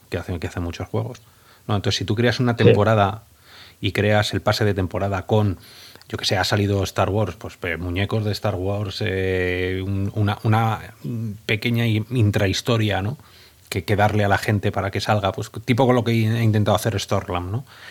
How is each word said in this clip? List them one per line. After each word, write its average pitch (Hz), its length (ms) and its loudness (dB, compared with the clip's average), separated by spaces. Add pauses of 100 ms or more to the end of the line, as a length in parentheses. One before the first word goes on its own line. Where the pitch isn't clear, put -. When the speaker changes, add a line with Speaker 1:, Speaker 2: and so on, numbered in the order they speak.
Speaker 1:
que 87 80 -4
hacen, 85 220 -6
que 95 80 -6
hacen 90 160 -8
muchos 85 240 -8
juegos, 113 340 -6 (460)
¿no? 107 80 0
Entonces, - 220 -2
si 113 60 -6
tú 104 120 -2
creas 120 240 2
una 123 180 2
Speaker 2:
Sí. 110 60 4
Speaker 1:
temporada 104 580 4 (580)
y 101 100 -4
creas 104 420 2
el 98 80 -2
pase 107 240 0
de 101 100 2
temporada 95 520 -4
con, 104 320 2 (500)
yo 107 80 -10
que - 80 -8
sé, 104 120 0
ha 92 80 2
salido 101 400 2
Star 92 260 0
Wars, 98 260 0
pues, - 200 -14
pe-, 85 200 -6
muñecos 98 480 -2
de 107 60 -2
Star 98 240 -2
Wars, 98 500 -4
eh, 92 800 -2
un, 98 300 -4
una, 101 300 0
una 113 340 2 (680)
pequeña 117 420 0
i-, 107 220 0
intrahistoria, 104 920 0
¿no? 123 160 -4 (500)
Que, 98 160 -4
que 101 120 0
darle 104 280 4
a 98 40 2
la 95 100 4
gente 104 320 0
para 92 220 -2
que 104 80 -4
salga, 98 320 0
pues, - 180 -8 (140)
tipo 131 220 2
con 123 100 6
lo 120 80 2
que 117 80 0
he 113 320 2
intentado 107 320 4
hacer 104 240 0
Stormland, 90 500 -4
¿no? 123 140 -6 (260)